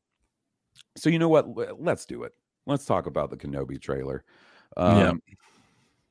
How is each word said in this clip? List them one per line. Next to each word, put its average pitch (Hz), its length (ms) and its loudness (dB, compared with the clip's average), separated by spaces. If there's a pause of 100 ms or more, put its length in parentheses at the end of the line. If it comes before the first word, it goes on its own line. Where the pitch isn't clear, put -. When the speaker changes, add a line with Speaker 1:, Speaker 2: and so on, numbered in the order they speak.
(960)
Speaker 1:
so - 120 0
you 165 100 4
know 165 100 2
what? 151 160 6
L-, 104 340 -8
let's 147 280 -4
do 120 160 -10
it. 120 100 -12 (320)
Let's 139 200 -2
talk 92 220 0
about 73 220 -4
the - 80 -12
Kenobi 69 440 -8
trailer. 65 420 -6 (540)
Speaker 2:
Yeah. 87 320 6
Speaker 1:
Um, - 120 -2 (880)